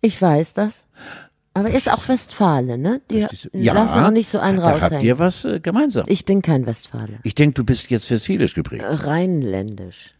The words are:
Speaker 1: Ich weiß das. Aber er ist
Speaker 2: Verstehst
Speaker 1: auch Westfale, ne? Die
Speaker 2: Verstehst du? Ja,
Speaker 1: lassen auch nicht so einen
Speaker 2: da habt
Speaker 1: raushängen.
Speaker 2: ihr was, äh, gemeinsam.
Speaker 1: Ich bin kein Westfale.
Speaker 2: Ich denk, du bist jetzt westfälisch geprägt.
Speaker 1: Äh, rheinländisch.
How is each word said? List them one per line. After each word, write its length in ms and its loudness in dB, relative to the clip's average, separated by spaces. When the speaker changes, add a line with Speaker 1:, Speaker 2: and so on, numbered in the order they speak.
Speaker 1:
Ich 200 0
weiß 320 2
das. 320 -4
Aber 140 0
er 80 -2
ist 80 -2
Speaker 2:
Verstehst 200 0
Speaker 1:
auch 20 -10
Westfale, 680 0
ne? 320 -2
Die 120 0
Speaker 2:
Verstehst 300 -6
du? 60 -8
Ja, 160 2
Speaker 1:
lassen 260 4
auch 120 6
nicht 180 2
so 80 -2
einen 220 2
Speaker 2:
da 140 4
habt 100 2
Speaker 1:
raushängen. 200 0
Speaker 2:
ihr 140 4
was, 260 0
äh, 160 -4
gemeinsam. 480 0
Speaker 1:
Ich 160 0
bin 200 0
kein 240 2
Westfale. 560 -10
Speaker 2:
Ich 100 -4
denk, 220 2
du 80 -2
bist 260 -2
jetzt 220 -2
westfälisch 420 0
geprägt. 300 -6
Speaker 1:
Äh, 100 -4
rheinländisch. 1300 -4